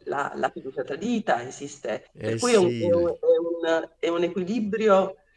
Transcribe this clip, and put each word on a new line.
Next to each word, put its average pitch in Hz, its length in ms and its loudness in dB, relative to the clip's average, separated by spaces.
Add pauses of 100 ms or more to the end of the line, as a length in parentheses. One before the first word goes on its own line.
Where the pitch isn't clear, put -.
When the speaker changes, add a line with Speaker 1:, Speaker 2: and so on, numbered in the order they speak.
Speaker 1:
la, 139 280 -4
la - 160 -2
fiducia 135 320 -10
tradita, 156 640 -2
esiste. - 680 -10
Per 110 200 -6
Speaker 2:
Eh, 113 60 -2
Speaker 1:
cui 240 140 2
è 226 40 8
un, 190 120 6
Speaker 2:
sì. - 160 -2
Speaker 1:
è 175 80 4
un, - 140 4
è 165 300 2 (320)
un, 165 200 0 (120)
è 160 80 -2
un 170 160 0
equilibrio 190 920 0 (200)